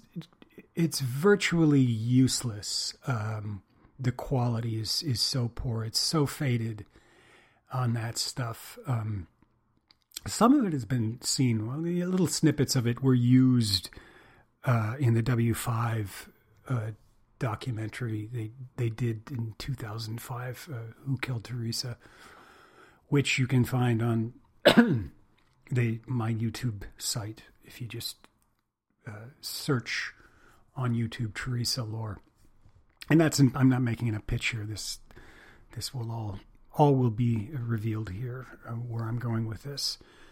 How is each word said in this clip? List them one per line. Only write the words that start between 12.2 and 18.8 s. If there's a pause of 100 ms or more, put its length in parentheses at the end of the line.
snippets
of
it
were
used, (760)
uh,
in
the
W
five, (380)
uh, (480)
documentary
they, (240)
they